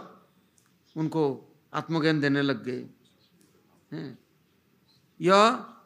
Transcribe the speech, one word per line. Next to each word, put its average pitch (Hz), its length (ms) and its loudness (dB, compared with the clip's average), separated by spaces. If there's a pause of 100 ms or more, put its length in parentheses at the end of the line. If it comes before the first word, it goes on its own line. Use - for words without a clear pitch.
(960)
उनको 156 600 -4 (180)
आत्मज्ञान 156 480 0
देने 143 200 0
लग 135 220 -2
गए। 123 260 -10 (1040)
हैं, 151 240 -14 (1040)
"यह 202 440 4 (200)